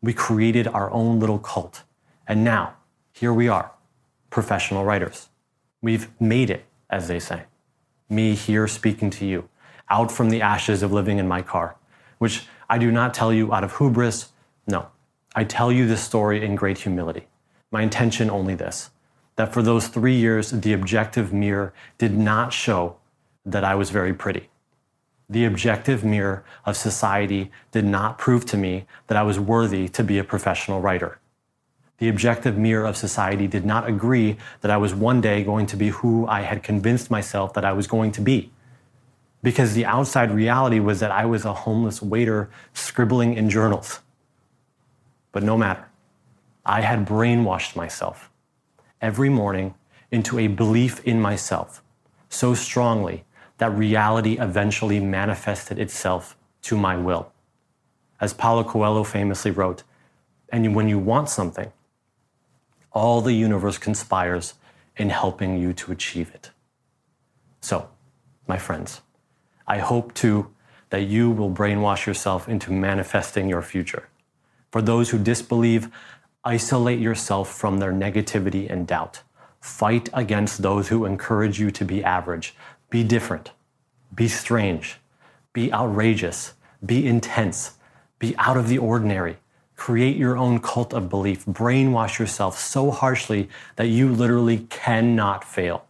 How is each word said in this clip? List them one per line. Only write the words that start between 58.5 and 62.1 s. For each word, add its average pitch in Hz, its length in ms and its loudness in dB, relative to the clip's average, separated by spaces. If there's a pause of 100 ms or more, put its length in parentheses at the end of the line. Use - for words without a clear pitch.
Coelho 107 400 2
famously 101 480 -2
wrote, 92 320 -2 (640)
"And 113 260 2
when 107 140 4
you 104 100 2
want 117 300 2
something, 92 460 -6 (1200)